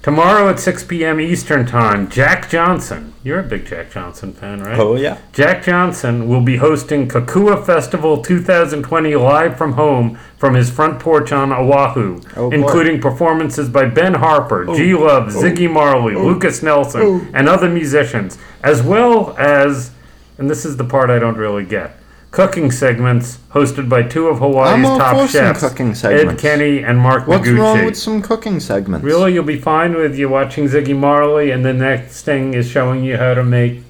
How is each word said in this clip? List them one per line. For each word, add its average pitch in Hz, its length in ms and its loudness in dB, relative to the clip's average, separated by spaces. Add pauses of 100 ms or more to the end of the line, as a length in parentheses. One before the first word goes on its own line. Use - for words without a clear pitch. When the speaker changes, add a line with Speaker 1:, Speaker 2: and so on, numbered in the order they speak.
Speaker 1:
Tomorrow 190 480 4
at - 100 -2
six 180 240 -4
P 175 180 -6
M 160 160 0
Eastern 156 460 -4
Time, 110 460 0
Jack 135 400 -2
Johnson. 160 640 -4 (100)
You're 151 160 -4
a - 20 -8
big 104 220 -8
Jack 85 260 -14
Johnson 90 440 -14
fan, 101 280 -12
right? 107 160 -6
Speaker 2:
Oh, 110 180 2
yeah. 147 200 -4 (160)
Speaker 1:
Jack 175 320 0
Johnson 135 640 -2
will 123 140 2
be 123 160 0
hosting 143 500 0
Kokua 196 560 0
Festival 156 580 0
two 175 200 0
thousand 165 400 0
twenty 156 340 -2
live 143 400 2
from 151 160 -2
home 123 460 0 (180)
from 131 180 2
his 123 140 4
front 156 320 -2
porch 151 320 0
on 139 200 0
Oahu, 127 680 0 (160)
Speaker 2:
Oh, 123 140 -2
boy. 135 60 -4
Speaker 1:
including 151 440 2
performances 147 720 -2
by 135 160 2
Ben 165 280 2
Harper, 135 540 0
Speaker 2:
Oh. - 80 -2
Speaker 1:
G 180 180 2
Love, 139 400 2
Speaker 2:
Oh. - 80 -2
Speaker 1:
Ziggy 175 280 0
Marley, 135 440 2
Speaker 2:
Oh. - 100 -2
Speaker 1:
Lucas 175 380 0
Nelson, 143 400 0
Speaker 2:
Oh. 190 300 0
Speaker 1:
and 139 160 2
other 180 220 2
musicians, 135 680 -2 (260)
as 139 200 2
well 214 560 2
as, 139 520 0 (480)
and 135 120 -4
this 151 140 -6
is 143 120 -8
the 123 80 -4
part 127 260 0
I 120 100 2
don't 113 160 -2
really 104 280 -4
get, 92 320 -6 (360)
cooking 180 400 0
segments 123 640 0 (160)
hosted 139 380 -2
by 123 120 2
two 160 260 -2
of 147 100 0
Hawaii's 131 340 2
Speaker 2:
I'm - 140 4
all 269 120 2
Speaker 1:
top 240 180 2
Speaker 2:
for 269 120 2
some - 0 -
Speaker 1:
chefs, 220 320 2
Speaker 2:
cooking 127 300 -2
Speaker 1:
Ed 104 80 -4
Speaker 2:
segments. 101 440 2
Speaker 1:
Kenny 147 400 0
and 123 160 2
Mark 127 300 2
Speaker 2:
What's 180 180 2
Speaker 1:
Noguchi. 120 120 4
Speaker 2:
wrong 220 260 4
with 220 140 -2
some 220 240 -4
cooking 220 360 -4
segments? 196 460 -4
Speaker 1:
Really, 175 300 2
you'll 165 100 0
be 147 160 -4
fine 165 340 0
with 151 240 -2
you 139 120 -2
watching 135 360 -2
Ziggy 139 300 0
Marley, 147 540 2
and 127 140 -2
the 131 100 0
next 127 480 -4
thing 135 320 -2
is 120 120 -2
showing 131 380 -2
you 131 140 -4
how 127 160 0
to 123 100 0
make 120 460 0